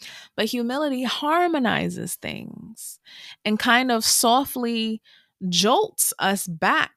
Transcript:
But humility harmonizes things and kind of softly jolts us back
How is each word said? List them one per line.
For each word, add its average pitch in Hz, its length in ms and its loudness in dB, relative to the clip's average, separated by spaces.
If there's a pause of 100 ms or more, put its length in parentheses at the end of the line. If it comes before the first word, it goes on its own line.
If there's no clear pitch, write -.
(380)
But 208 80 0
humility 254 580 -2
harmonizes 262 1120 0
things - 840 -12 (440)
and 214 160 0
kind 254 320 4
of 220 140 2
softly 233 960 2 (480)
jolts 214 680 2
us 196 280 0
back 190 500 0